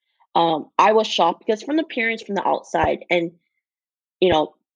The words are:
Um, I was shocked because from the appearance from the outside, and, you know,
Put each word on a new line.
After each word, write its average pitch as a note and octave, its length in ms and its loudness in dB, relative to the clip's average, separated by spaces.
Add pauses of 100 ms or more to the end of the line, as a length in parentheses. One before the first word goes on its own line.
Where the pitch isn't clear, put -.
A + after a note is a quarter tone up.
(360)
Um, E3 420 0
I G3 140 6
was G#3+ 160 2
shocked E3+ 360 0
because G#3+ 160 -2
from C#4 160 -8
the D#4+ 60 -2
appearance A3+ 400 -6
from G3+ 140 -8
the - 100 -4
outside, D3+ 640 -2
and, E3+ 220 -2 (880)
you F#3+ 100 4
know, D#3 240 0 (220)